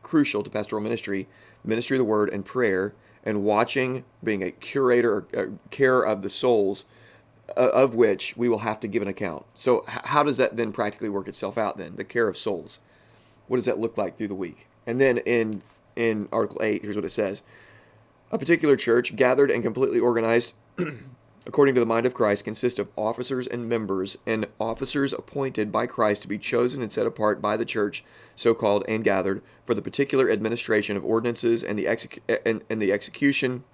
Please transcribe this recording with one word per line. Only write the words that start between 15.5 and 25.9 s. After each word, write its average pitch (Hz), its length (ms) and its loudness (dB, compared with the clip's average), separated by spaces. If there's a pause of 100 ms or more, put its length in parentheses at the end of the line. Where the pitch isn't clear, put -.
in 110 360 0
Article 110 300 -2
eight, 107 200 0
here's 104 160 -6
what 98 80 -4
it 92 40 -4
says. 101 340 -4 (880)
"A - 60 -4
particular 147 380 4
church, 120 400 2
gathered 131 360 6
and 120 120 0
completely 120 360 2
organized 117 560 2 (220)
<clears throat> 180 60 -2 (640)
according 135 300 4
to 123 60 4
the 117 40 4
mind 113 200 0
of 123 80 0
Christ, 101 320 0
consists 117 340 -4
of 101 160 -4
officers 123 520 -4
and 120 200 -6
members, 101 580 -2
and 110 220 -2 (120)
officers 131 520 -2
appointed 123 600 -4
by 113 140 0
Christ 107 360 0